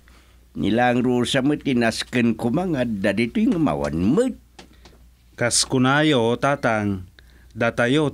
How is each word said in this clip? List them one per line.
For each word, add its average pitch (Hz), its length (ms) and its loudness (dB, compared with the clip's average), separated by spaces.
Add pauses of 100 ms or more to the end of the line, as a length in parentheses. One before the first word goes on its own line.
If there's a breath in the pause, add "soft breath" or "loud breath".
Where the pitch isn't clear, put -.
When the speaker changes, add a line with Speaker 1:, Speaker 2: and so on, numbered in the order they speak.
(600 soft breath)
Speaker 1:
Nilang 120 400 2
Rosa 123 400 0
mo't 143 240 0
tinasken 120 720 0
ko 120 160 -2
mga 160 320 -2 (160)
dadito 110 400 0
yung 202 240 2
mawan 73 320 -2
mo't. 156 480 0 (920 soft breath)
Speaker 2:
Kas - 320 0
kunayo, 131 720 2
tatang. 107 720 -2 (400 soft breath)
Datayo 120 640 0